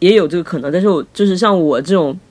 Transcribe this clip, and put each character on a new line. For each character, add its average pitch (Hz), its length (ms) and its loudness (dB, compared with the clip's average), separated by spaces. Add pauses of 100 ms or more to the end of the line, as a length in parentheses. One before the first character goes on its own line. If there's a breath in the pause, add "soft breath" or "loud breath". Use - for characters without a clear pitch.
也 185 140 4
有 190 120 2
这 151 100 -4
个 175 60 -4
可 160 160 -8
能。 143 140 -6
但 180 100 0
是 208 60 2
我， 170 120 2 (140)
就 202 100 -2
是 190 140 0
像 208 200 2
我 147 220 0
这 160 140 -2
种 160 240 0 (120)